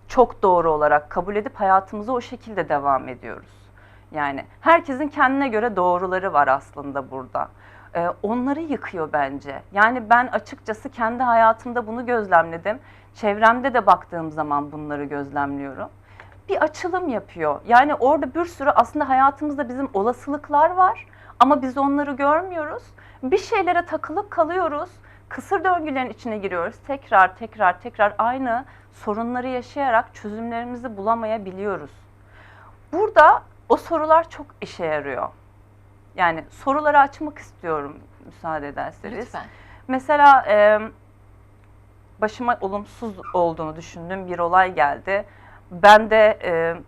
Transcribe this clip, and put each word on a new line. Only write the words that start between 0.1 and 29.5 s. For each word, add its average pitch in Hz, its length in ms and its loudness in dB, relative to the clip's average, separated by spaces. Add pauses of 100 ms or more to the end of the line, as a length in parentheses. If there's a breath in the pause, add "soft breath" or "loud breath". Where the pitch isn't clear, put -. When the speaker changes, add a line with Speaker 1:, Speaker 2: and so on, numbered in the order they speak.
Speaker 1:
doğru 175 280 4
olarak 151 400 2
kabul 185 260 -4
edip 214 200 -6
hayatımıza 202 560 0
o 240 80 -4
şekilde 208 480 -10
devam 139 400 0
ediyoruz. 113 640 -16 (420 soft breath)
Yani 143 320 -6 (160 soft breath)
herkesin 311 480 2
kendine 277 400 0
göre 220 280 -2
doğruları 180 560 0
var 143 160 4
aslında 139 640 -4
burada. 131 380 -8 (460 loud breath)
E, 170 140 -2 (140)
onları 247 380 -4
yıkıyor 196 520 -8
bence. 139 500 -4 (100)
Yani 220 380 2
ben 240 160 4
açıkçası 226 600 -8
kendi 240 340 -4
hayatımda 226 640 2
bunu 226 200 -8
gözlemledim. 190 720 0 (360 soft breath)
Çevremde 233 600 2
de 214 120 0
baktığım 175 440 0
zaman 147 420 -4
bunları 147 320 -8
gözlemliyorum. 139 840 -8 (600 loud breath)
Bir 392 140 -2
açılım 339 460 -4
yapıyor. 165 580 -4
Yani 262 280 6
orada 277 400 0
bir 339 100 -2
sürü 294 260 -4
aslında 262 380 2
hayatımızda 277 600 0
bizim 262 260 -8
olasılıklar 285 760 0
var 370 360 0 (340 loud breath)
ama 269 220 4
biz 262 160 -6
onları 277 340 0
görmüyoruz. 311 680 -2 (400 loud breath)
Bir 269 160 0
şeylere 349 480 0
takılıp 320 440 -8
kalıyoruz. 339 600 -2 (380 soft breath)
Kısır 339 360 -6
döngülerin 302 460 -2
içine 220 280 -10
giriyoruz. 185 380 -6 (100)
Tekrar, 233 500 2
tekrar, 214 440 -2
tekrar 208 380 -2
aynı 247 460 -2 (280 soft breath)
sorunları 240 560 -6
yaşayarak 247 680 -2